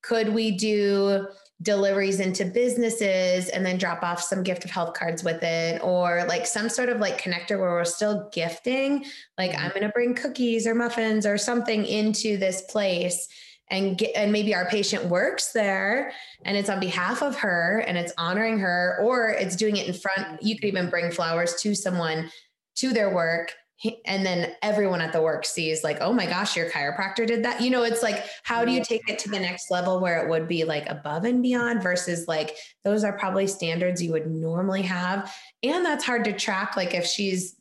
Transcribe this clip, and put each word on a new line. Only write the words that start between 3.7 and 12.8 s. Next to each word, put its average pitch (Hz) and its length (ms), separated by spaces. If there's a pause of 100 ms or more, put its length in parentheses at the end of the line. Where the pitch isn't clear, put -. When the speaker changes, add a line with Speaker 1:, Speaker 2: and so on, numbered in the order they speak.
Speaker 1:
drop 175 260
off 175 180
some 190 220
gift 180 220
of 175 60
health 170 220
cards 170 300
with 165 180
it, 165 400
or, 180 440
like, 175 200
some 214 220
sort 247 220
of, 220 100
like, 202 220
connector 180 360
where 185 140
we're 170 140
still 208 480
gifting, 269 720 (320)
like, 185 140
Speaker 2:
Mm-hmm. - 140
Speaker 1:
"I'm 180 60
gonna 202 220
bring 240 220
cookies 233 520
or 226 80
muffins 226 500
or 202 120
something 220 480
into 214 500
this 185 280
place 180 640 (460)